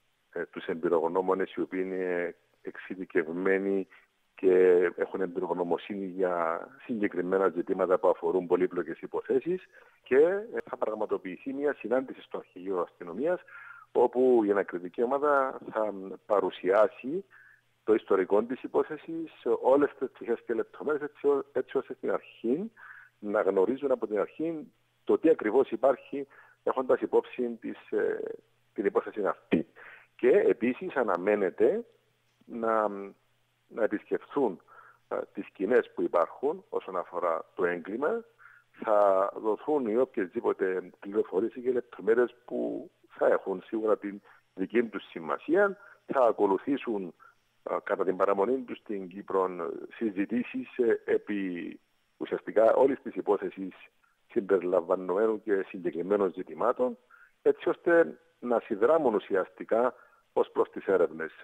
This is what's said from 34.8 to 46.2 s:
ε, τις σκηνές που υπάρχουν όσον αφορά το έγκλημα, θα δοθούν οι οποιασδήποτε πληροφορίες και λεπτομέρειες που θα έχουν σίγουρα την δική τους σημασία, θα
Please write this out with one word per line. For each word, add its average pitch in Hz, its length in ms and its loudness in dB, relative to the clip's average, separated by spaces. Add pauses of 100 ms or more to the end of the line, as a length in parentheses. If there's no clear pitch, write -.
ε, 104 80 -6 (160)
τις - 140 -10
σκηνές 107 480 0
που - 80 -4
υπάρχουν 131 680 -2
όσον - 280 -8
αφορά 85 480 -4 (100)
το 95 100 -2
έγκλημα, 110 600 -4 (460)
θα 101 680 2
δοθούν 110 500 -2
οι 107 100 0
οποιασδήποτε 98 920 -2 (100)
πληροφορίες 104 520 -2
και 123 200 -4
λεπτομέρειες 117 600 0 (100)
που 117 460 -6 (180)
θα - 180 -2
έχουν 95 400 0
σίγουρα 107 320 0
την 101 220 -10 (340)
δική 107 280 0
τους 104 260 -10
σημασία, 151 680 -2 (300)
θα 139 140 0